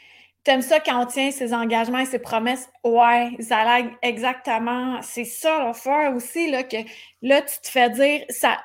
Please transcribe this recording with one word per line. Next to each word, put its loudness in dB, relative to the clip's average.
T'aimes 4
ça 4
quand 0
on -6
tient -2
ses -4
engagements 0
et 0
ses -4
promesses ? -4
Ouais, 4
ça 0
lag 2
exactement. -4
C'est -10
ça -2
l'affaire 0
aussi, -4
là, -2
que -8
là, 4
tu -8
te -14
fais 4
dire, 2
ça, 0